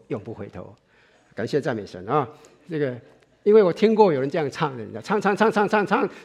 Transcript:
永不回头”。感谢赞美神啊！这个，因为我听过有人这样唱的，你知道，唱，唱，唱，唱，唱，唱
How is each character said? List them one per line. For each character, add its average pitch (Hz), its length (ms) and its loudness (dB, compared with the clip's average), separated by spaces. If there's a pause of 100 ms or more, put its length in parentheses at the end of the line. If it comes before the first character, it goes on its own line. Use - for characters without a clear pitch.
永 113 140 -6
不 110 120 -12
回 101 120 -12
头”。 98 300 -16 (580)
感 110 140 -6
谢 226 100 0
赞 151 160 -2
美 101 120 -8
神 92 200 -14
啊！ 135 220 0 (400)
这 160 100 -8
个， 135 160 -4 (500)
因 208 100 6
为 220 80 10
我 - 100 4
听 220 220 2
过 202 180 6
有 135 80 0
人 135 80 -2
这 - 80 -6
样 147 140 -2
唱 135 260 -4
的， 113 80 -12
你 98 60 -14
知 107 60 -12
道， 107 40 -10
唱， 208 180 -4
唱， 196 160 0
唱， 226 160 2
唱， 202 160 0
唱， 202 200 0
唱 220 240 -2 (140)